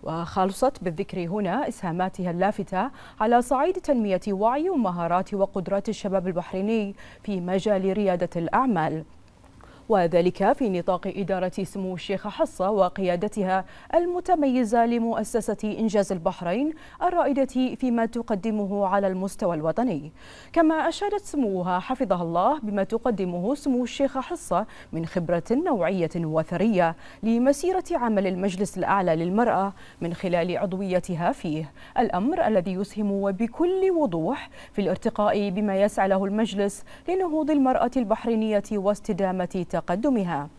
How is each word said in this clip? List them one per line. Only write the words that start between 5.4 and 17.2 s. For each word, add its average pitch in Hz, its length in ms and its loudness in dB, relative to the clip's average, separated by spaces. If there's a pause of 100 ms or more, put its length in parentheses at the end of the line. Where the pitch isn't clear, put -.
الشباب 190 380 -2
البحريني 196 680 -2 (280)
في 190 180 -2
مجال 190 560 2
ريادة 180 380 2
الأعمال، 170 680 0 (840)
وذلك 180 640 4
في 262 160 0
نطاق 180 380 -2
إدارة 185 560 -2
سمو 185 300 -6
الشيخة 190 360 -6
حصة - 420 -2
وقيادتها 185 920 0 (300)
المتميزة 285 880 2
لمؤسسة 226 800 0
إنجاز 208 480 0
البحرين 190 600 -2 (300)
الرائدة 269 720 0